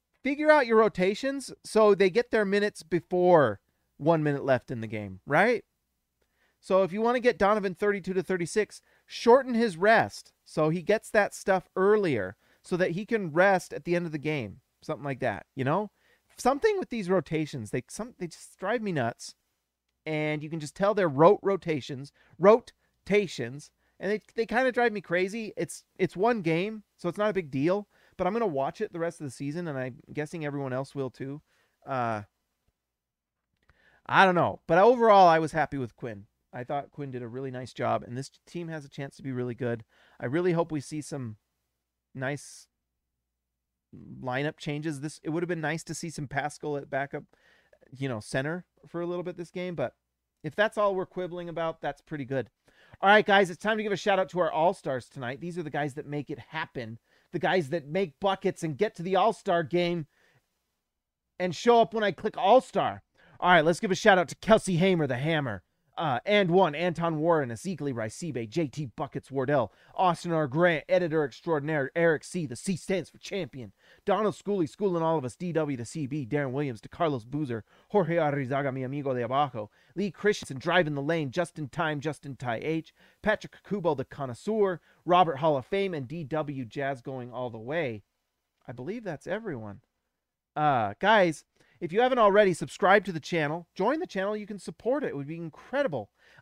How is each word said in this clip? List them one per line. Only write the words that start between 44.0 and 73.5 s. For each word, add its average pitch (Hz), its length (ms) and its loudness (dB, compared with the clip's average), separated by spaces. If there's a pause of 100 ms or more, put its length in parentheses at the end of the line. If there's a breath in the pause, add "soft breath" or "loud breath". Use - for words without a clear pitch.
lineup 131 380 -4
changes. 147 420 -6
This, 147 220 -10
it 160 80 -6
would 170 140 -2
have 165 40 -4
been 170 120 -4
nice 156 240 -4
to 160 100 -10
see 165 160 -10
some 147 160 -8
Paschall 143 500 -6
at 139 140 -10
backup, 139 320 -6 (680 soft breath)
you 131 180 -8
know, 113 120 -6
center 151 460 -6 (200)
for 170 140 -8
a 175 60 -4
little 175 160 -4
bit 175 160 -10
this 170 120 -12
game, 180 240 -8
but 135 200 -4 (480)
if 151 120 -8
that's 214 220 2
all 202 180 2
we're 185 120 -4
quibbling 175 420 -8
about, 165 320 -6
that's 147 220 -8
pretty 143 240 -8
good. 127 240 -4 (500 soft breath)
All 190 80 4
right, 208 160 8
guys, 196 240 6
it's 175 140 -12
time 214 160 0
to 214 40 -4
give 208 100 -2
a 180 40 -2
shout 196 220 2
out 185 120 0
to 175 100 -2
our 165 120 0
All-Stars 151 560 0
tonight. 135 320 -8
These 170 160 -10
are 180 60 -6
the 156 80 -8
guys 143 240 -4
that 147 120 -10
make 147 220 -6
it 143 100 -10 (120)
happen, 131 480 -10 (340)
the 175 60 -4
guys 160 320 2
that 156 160 -4
make 170 340 -4
buckets 190 420 -2
and 156 140 -4
get 214 200 -2
to 170 60 -12
the 190 140 0
All-Star 170 460 2
game 175 440 -2 (1300)
and 180 160 -2
show 233 260 4
up 220 140 2
when 220 100 -2
I 196 80 2
click - 240 -6
All-Star. 165 640 2 (380 soft breath)
All 180 100 4
right, 165 140 8
let's 170 160 2
give 202 100 0
a 185 40 0
shout 196 240 6
out 175 100 0
to - 60 -12
Kelsey 196 420 2
Hamer, 170 300 2
the 127 100 -2
Hammer. 139 460 -2 (320)
Uh, 147 300 -2
and 202 260 4
one, 175 240 4
Anton 170 440 -2
Warren, 151 320 2
Ezekiel 147 380 -6
Risibe, 117 600 -6
J 151 180 -2
T 139 200 -8 (100)
Buckets 139 340 -10
Wardell, 131 400 0 (240 soft breath)
Austin 175 380 0
R. 156 140 2
Grant, 160 420 2
editor 170 340 2
extraordinaire, 147 720 -2
Eric 165 300 2
C, 175 220 -6
the 117 100 -8
C 190 200 -4
stands 185 340 -4
for - 80 -20
champion, 139 540 -10 (340 soft breath)